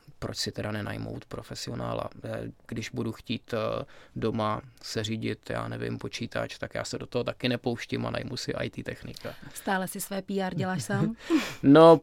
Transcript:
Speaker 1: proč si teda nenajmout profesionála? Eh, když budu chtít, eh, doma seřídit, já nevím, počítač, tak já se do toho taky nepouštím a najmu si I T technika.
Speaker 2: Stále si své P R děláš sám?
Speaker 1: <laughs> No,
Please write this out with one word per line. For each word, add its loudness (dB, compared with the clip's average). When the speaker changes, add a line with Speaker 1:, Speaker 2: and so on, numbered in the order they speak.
Speaker 1:
proč -8
si -4
teda -4
nenajmout -6
profesionála? -6
Eh, -6
když -6
budu -4
chtít, -8
eh, -2
doma -2
seřídit, -6
já -4
nevím, -6
počítač, -6
tak -10
já -4
se -6
do -8
toho -4
taky -4
nepouštím -2
a -2
najmu -6
si -6
I -4
T -10
technika. -10
Speaker 2:
Stále -2
si -10
své -6
P -2
R -2
děláš -2
sám? 0
Speaker 1:
<laughs> -4
No, 12